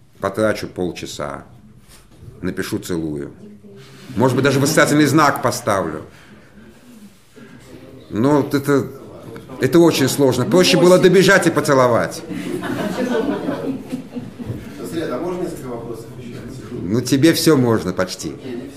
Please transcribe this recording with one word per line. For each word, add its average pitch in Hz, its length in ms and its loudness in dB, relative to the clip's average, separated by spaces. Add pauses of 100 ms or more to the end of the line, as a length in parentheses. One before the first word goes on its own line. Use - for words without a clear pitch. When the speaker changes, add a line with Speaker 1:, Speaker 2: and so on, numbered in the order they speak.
(200)
Speaker 1:
Потрачу 98 480 -2
полчаса. 76 760 -8 (1000)
Напишу 92 360 -6
"целую". 76 540 -8 (840)
Может 123 220 2
быть, 135 80 0
даже 135 160 2
восклицательный 151 460 4
знак 139 360 2
поставлю. 92 600 -2 (2000)
Но 131 320 2
вот - 120 -4
это, 143 340 0 (720)
это 131 180 4
очень 156 300 4
сложно. 123 360 2
Проще 180 340 4
было 180 200 8
добежать 185 480 6
и 160 40 2
поцеловать. 127 720 2 (2750)
Speaker 2:
Сред, 160 180 -6
а 127 80 -6
можно 180 240 -6
несколько 131 260 -8
вопросов 117 380 -10 (140)
еще? 120 160 -14 (460)
Speaker 1:
Ну, 104 180 0
тебе 143 320 4
все 160 240 4
можно 110 380 2
почти. 92 340 -4
Speaker 2:
Не, 67 60 -10
не 123 420 -12